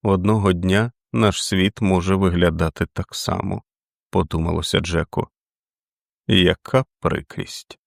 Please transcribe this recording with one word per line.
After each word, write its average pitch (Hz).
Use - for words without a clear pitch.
«Одного 98
дня 95
наш 110
світ 98
може 95
виглядати 87
так -
само», 95
подумалося 82
Джеку. 82
Яка 95
прикрість. -